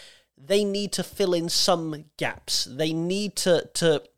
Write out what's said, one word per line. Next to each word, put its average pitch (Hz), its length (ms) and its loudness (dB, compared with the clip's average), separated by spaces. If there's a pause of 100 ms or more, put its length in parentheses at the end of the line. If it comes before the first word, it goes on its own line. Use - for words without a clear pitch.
(360)
they 196 280 2
need 202 300 -2
to 185 100 -4
fill 180 320 0
in 170 120 0
some 160 580 0 (120)
gaps. - 500 -4
They 156 240 -2
need 180 440 -2
to, - 400 2
to 156 260 2 (160)